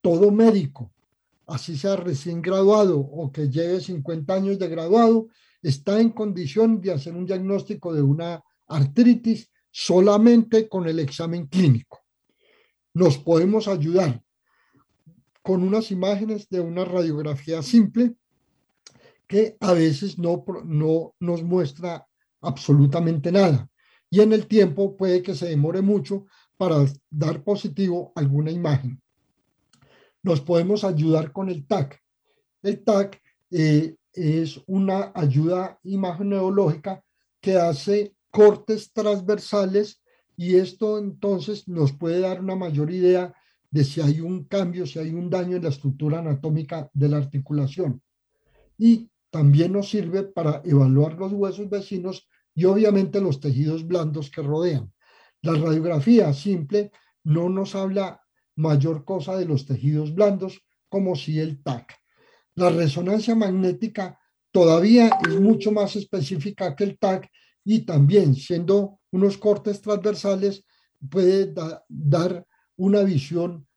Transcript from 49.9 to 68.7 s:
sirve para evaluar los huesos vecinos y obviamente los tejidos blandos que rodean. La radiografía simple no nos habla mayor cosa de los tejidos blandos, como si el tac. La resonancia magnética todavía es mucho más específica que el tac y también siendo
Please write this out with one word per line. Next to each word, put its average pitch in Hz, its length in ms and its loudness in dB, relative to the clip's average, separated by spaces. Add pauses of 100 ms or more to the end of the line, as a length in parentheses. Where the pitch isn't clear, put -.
sirve 190 320 -4
para 156 420 -4
evaluar 147 540 4
los 190 140 -6
huesos 202 360 -4
vecinos 190 600 -10 (260)
y 170 120 0
obviamente 196 540 2
los 160 200 -2
tejidos 156 440 -2
blandos 156 460 -4
que 160 120 -10
rodean. 147 500 -4 (500)
La 165 120 -2
radiografía 160 800 2
simple 202 600 -4 (320)
no 165 240 0
nos 196 260 -4
habla 196 480 -6 (320)
mayor 156 500 0
cosa 185 320 -6
de 185 80 -2
los 151 220 -4
tejidos 151 480 -4
blandos, 190 500 -2 (240)
como 185 280 -2
si 151 240 -4
el 160 200 -6
tac. - 360 -10 (580)
La 175 160 2
resonancia 175 640 0
magnética 190 840 -2 (320)
todavía 196 640 6 (100)
es 196 120 2
mucho 214 320 4
más 208 240 -2
específica 185 800 -6
que 208 80 -2
el 196 120 -6
tac 190 320 -2 (360)
y 214 160 2
también 151 560 4
siendo 190 640 -2 (100)